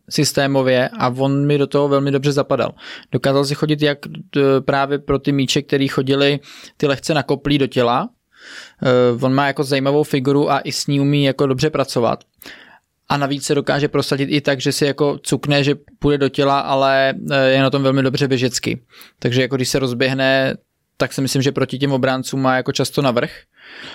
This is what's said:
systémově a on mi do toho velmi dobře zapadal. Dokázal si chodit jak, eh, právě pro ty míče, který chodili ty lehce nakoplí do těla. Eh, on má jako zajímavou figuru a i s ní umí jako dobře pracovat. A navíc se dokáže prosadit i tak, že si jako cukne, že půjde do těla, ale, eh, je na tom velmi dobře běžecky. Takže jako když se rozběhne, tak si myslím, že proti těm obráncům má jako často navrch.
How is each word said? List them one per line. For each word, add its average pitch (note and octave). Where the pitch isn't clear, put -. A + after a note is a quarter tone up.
systémově C3+
a -
on C#3
mi D3
do C#3
toho C#3+
velmi C#3
dobře C#3
zapadal. C3
Dokázal C3+
si C#3+
chodit D3+
jak, C#3+
eh, C#3
právě C#3
pro C#3+
ty D3
míče, C#3
který C#3
chodili C#3
ty D3+
lehce C#3
nakoplí C#3+
do C3+
těla. B2+
Eh, B2
on C3
má C#3
jako C#3
zajímavou C#3
figuru C#3+
a C#3
i D3
s -
ní C#3+
umí C#3+
jako C#3
dobře C3
pracovat. B2+
A C#3+
navíc C#3
se D3+
dokáže C#3+
prosadit C#3
i C#3+
tak, C3+
že C#3+
si D3
jako C#3+
cukne, C#3+
že C#3+
půjde C#3+
do C#3
těla, C#3
ale, C3+
eh, C3+
je C3+
na C3+
tom C#3
velmi C3+
dobře C3+
běžecky. B2
Takže B2
jako B2+
když B2+
se C#3+
rozběhne, C3
tak C3
si -
myslím, C3+
že C3+
proti C3+
těm C#3+
obráncům C3
má C3
jako B2+
často C#3
navrch. B2